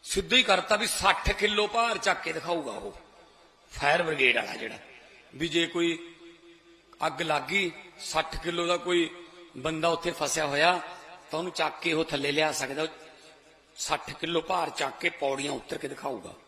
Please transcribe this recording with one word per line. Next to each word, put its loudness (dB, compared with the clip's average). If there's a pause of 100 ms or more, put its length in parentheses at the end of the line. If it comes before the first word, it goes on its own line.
ਸਿੱਧਾ 0
ਹੀ 8
ਕਰਤਾ 4
ਵੀ 0
ਸੱਠ 2
ਕਿਲੋ 2
ਭਾਰ 0
ਚੱਕ 0
ਕੇ -6
ਦਿਖਾਊਗਾ -2
ਉਹ -10 (720)
ਫਾਇਰ 4
ਬ੍ਰਿਗੇਡ 4
ਵਾਲਾ -4
ਜਿਹੜਾ, -10 (560)
ਵੀ -4
ਜੇ 2
ਕੋਈ -2 (920)
ਅੱਗ -4
ਲੱਗ 0
ਗਈ, 0 (260)
ਸੱਠ -2
ਕਿਲੋ -2
ਦਾ 2
ਕੋਈ 2 (460)
ਬੰਦਾ 0
ਉੱਥੇ 0
ਫਸਿਆ 0
ਹੋਇਆ 4 (500)
ਤਾਂ -4
ਉਹਨੂੰ -4
ਚੱਕ -2
ਕੇ 2
ਉਹ 4
ਥੱਲੇ -2
ਲਿਆ 2
ਸਕਦਾ। -4 (920)
ਸੱਠ -2
ਕਿਲੋ 0
ਭਾਰ 0
ਚੱਕ -4
ਕੇ 2
ਪੌੜੀਆਂ -2
ਉੱਤਰ -8
ਕੇ -6
ਦਿਖਾਊਗਾ -8 (140)